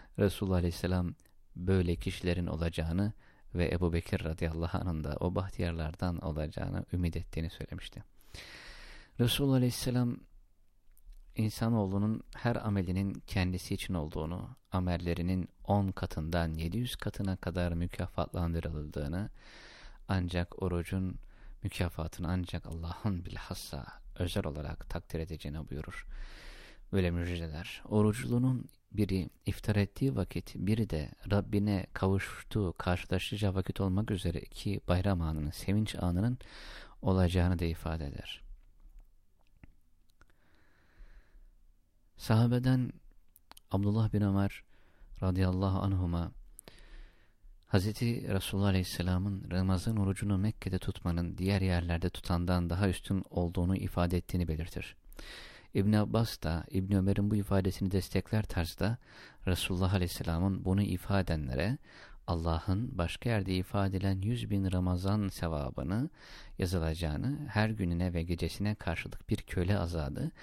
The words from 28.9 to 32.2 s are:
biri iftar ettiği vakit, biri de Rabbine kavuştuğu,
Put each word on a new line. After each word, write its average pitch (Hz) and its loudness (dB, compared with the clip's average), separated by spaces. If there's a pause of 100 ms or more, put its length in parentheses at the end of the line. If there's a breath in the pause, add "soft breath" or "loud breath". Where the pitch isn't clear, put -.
biri 95 0 (160)
iftar 101 0
ettiği 123 2
vakit, - -4
biri 107 0
de 78 -2 (200)
Rabbine 101 2
kavuştuğu, 95 0